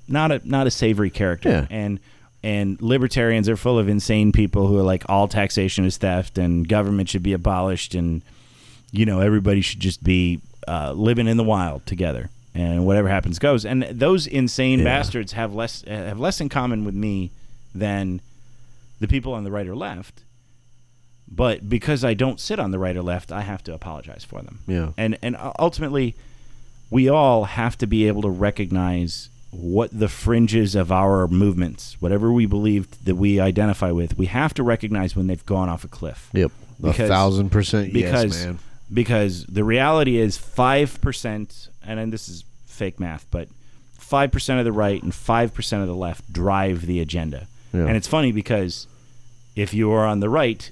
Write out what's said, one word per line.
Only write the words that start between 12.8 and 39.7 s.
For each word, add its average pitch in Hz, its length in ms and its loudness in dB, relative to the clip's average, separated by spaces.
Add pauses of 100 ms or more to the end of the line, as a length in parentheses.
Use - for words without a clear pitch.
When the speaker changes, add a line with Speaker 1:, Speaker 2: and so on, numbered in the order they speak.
Speaker 1:
whatever 98 240 4
happens 92 300 -2
goes." 131 260 2
And 123 200 0
those 147 420 2
insane 131 540 2
Speaker 2:
Yeah. - 40 4
Speaker 1:
bastards 123 480 -2
have 110 220 -6
less, 117 340 -6
have 104 320 -8
less 180 180 -2
in 143 120 -4
common 123 340 -2
with 101 100 -4
me 98 360 -2 (440)
than 98 460 -4 (800)
the 107 80 -4
people 131 240 0
on 110 120 -8
the 98 60 -8
right 101 160 -6
or 92 80 -8
left. 127 480 -12 (1080)
But 101 380 -2
because 123 360 0
I 117 100 2
don't 120 240 0
sit 214 200 -6
on 107 120 -2
the 92 80 -2
right 92 180 -2
or 90 60 -6
left, 87 300 -6
I 98 100 -8
have 98 220 -10
to - 100 -12
apologize 76 500 -16
for - 180 -14
them. - 240 -18
Speaker 2:
Yeah. 87 300 0
Speaker 1:
And, 110 260 -2
and 120 200 -4
u-, 135 160 -10
ultimately, 143 560 0 (760)
we 127 180 6
all 135 360 6
have 117 340 -4
to 117 80 -2
be 107 200 4
able 104 160 2
to 101 80 2
recognize 90 1000 -2 (200)
what 92 480 -2
the 104 100 2
fringes 110 640 2
of 92 180 2
our 95 360 4
movements, 90 720 0
whatever 101 320 2
we 120 120 4
believe 104 600 0
that 92 100 2
we 98 260 4
identify 95 500 2
with, 85 280 -2
we 92 80 0
have 139 280 0
to 143 80 -2
recognize 107 540 0
when 92 120 0
they've 90 180 -4
gone 92 220 0
off 85 160 -6
a 71 40 -14
cliff. - 460 -12
Speaker 2:
Yep. 90 180 2 (280)
Speaker 1:
Because, - 280 2
Speaker 2:
A 101 40 4
thousand 98 380 4
percent 101 420 2
yes, - 0 -
Speaker 1:
because, 113 540 2
Speaker 2:
man. 87 120 -6 (340)
Speaker 1:
because 104 540 0
the 101 180 -2
reality 131 540 4